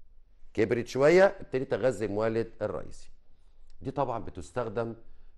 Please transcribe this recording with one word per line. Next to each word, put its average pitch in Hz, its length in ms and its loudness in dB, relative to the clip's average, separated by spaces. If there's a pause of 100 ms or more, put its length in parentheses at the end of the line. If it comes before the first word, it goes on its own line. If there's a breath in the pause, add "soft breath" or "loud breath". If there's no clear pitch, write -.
(540)
كبرت 113 340 2
شويه، 165 380 8
ابتديت 135 480 0
اغذي 110 320 2
المولد 110 460 0 (100)
الرئيسي. - 480 -6 (720)
دي 135 100 -6
طبعا 127 280 -2
بتستخدم 117 760 -4 (420)